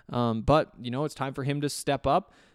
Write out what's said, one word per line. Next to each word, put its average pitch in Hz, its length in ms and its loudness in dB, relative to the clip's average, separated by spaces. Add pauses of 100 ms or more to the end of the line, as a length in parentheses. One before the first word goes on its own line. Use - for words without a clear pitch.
(100)
Um, 117 320 0
but, 143 380 4
you 120 120 -6
know, 135 120 -2
it's 147 100 -6
time 135 200 -6
for 139 100 -6
him 143 160 -2
to 147 80 0
step - 380 -2
up, 160 260 2 (220)